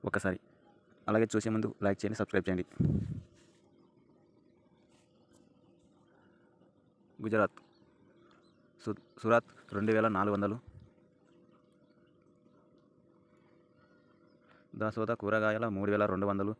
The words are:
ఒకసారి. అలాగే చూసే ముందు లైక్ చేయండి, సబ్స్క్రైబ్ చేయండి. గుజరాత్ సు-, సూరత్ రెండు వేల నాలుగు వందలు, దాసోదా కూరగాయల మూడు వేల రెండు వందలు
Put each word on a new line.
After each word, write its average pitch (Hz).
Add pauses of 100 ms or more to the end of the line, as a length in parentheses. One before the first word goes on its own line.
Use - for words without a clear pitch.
ఒకసారి. 95 (680)
అలాగే 110
చూసే 110
ముందు 110 (100)
లైక్ 98
చేయండి, 107
సబ్స్క్రైబ్ 98
చేయండి. 90 (4000)
గుజరాత్ 107 (1300)
సు-, 104 (180)
సూరత్ -
రెండు 110
వేల 110
నాలుగు 101
వందలు, 101 (4000)
దాసోదా 107
కూరగాయల 107
మూడు 101
వేల 104
రెండు 98
వందలు 101